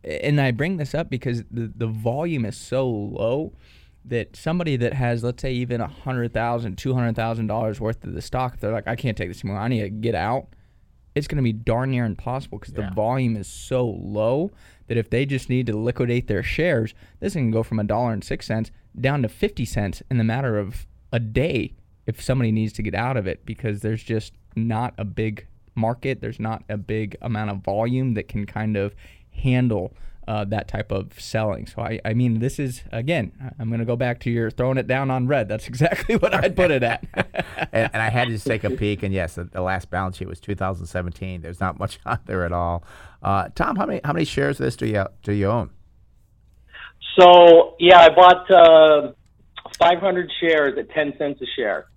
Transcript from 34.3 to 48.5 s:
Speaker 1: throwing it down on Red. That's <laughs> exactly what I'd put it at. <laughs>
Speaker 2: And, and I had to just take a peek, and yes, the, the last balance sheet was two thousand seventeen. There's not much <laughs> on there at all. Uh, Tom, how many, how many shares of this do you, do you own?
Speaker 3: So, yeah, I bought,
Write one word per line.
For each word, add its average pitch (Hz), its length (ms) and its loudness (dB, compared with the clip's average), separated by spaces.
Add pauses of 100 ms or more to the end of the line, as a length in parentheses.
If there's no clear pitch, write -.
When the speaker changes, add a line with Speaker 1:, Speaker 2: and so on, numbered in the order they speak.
Speaker 1:
throwing 131 260 -2
it 123 100 -4
down 135 220 -2
on 127 160 -2
Red. 127 220 0
That's 107 200 -6
<laughs> - 20 -14
exactly 156 480 0
what - 160 2
I'd - 240 0
put 180 140 4
it 131 120 2
at. 117 300 -2
<laughs> - 320 -4 (280)
Speaker 2:
And, 110 200 0
and 110 80 -2
I 110 80 0
had 120 160 0
to 120 80 -4
just 101 120 -8
take 113 200 -2
a - 40 0
peek, 104 340 -2
and 98 100 -2
yes, 87 220 -2
the, 87 100 -10
the 92 160 -8
last 92 280 -4
balance 92 280 -4
sheet 90 100 -8
was 87 140 -14
two 101 140 -6
thousand 87 320 -6
seventeen. 90 540 -8
There's 82 200 -10
not 92 180 -4
much - 220 -6
<laughs> - 40 -16
on 120 200 -4
there 95 180 -2
at 85 80 -2
all. 85 320 -2 (380)
Uh, 98 340 0
Tom, 269 220 -2
how - 80 -2
many, - 180 -6
how 147 80 -4
many 160 140 0
shares 143 340 -2
of 135 60 -4
this 127 100 -2
do 120 120 -6
you, 101 180 0 (180)
do 104 80 -4
you 101 160 0
own? 107 220 -2 (1500)
Speaker 3:
So, 175 600 12
yeah, 175 200 10
I 165 100 12
bought, 180 420 8